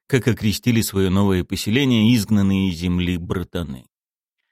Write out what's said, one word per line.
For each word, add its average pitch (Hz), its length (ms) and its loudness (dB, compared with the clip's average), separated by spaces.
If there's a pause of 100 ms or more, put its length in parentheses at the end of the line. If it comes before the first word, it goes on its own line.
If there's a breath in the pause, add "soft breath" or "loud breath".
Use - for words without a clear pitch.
как 127 220 0
окрестили 110 540 0
свое 95 260 0
новое 95 340 2
поселение 113 720 2
изгнанные 98 560 2
с 85 60 -6
Земли 90 400 -2
братаны. 85 720 -8 (640)